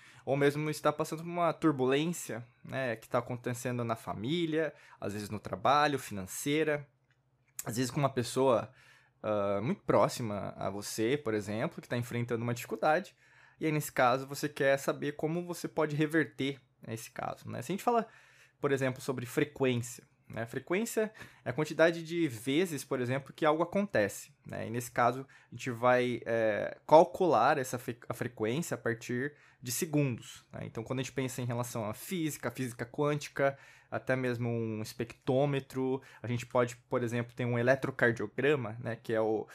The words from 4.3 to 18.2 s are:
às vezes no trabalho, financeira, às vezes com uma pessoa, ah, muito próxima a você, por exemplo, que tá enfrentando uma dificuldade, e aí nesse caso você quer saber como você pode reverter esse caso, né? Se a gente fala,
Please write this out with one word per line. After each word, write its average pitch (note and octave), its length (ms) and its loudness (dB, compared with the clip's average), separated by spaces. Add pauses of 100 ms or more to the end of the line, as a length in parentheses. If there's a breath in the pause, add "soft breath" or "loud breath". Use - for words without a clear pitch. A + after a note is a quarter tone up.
às G#2 120 -6
vezes G#2 160 -6
no G#2+ 100 -8
trabalho, C3+ 600 2
financeira, C#3+ 880 -2 (800)
às A#2 120 -6
vezes B2 140 0
com D3 100 -2
uma C#3 80 2
pessoa, B2 640 2 (500 soft breath)
ah, G2+ 400 0
muito D#3 200 -4
próxima G#2+ 760 2
a - 140 -4
você, A2 460 -2
por A2+ 180 -2
exemplo, G#2+ 480 -4
que - 60 -20
tá C3 80 -4
enfrentando A#2+ 460 -4
uma A#2+ 120 -2
dificuldade, E3 600 0 (460 soft breath)
e D#3 60 -2
aí D#3 60 2
nesse D3+ 200 -2
caso C3 340 4
você C#3+ 220 -6
quer C#3 300 2
saber C#3+ 340 -4
como E3 320 -4
você E3+ 240 -8
pode D#3 260 0
reverter C#3+ 680 0 (280)
esse A#2 220 -10
caso, - 380 -8
né? A2 140 -8
Se C#3+ 100 -6
a - 20 -2
gente G3+ 100 -8
fala, A#3+ 220 2 (540 loud breath)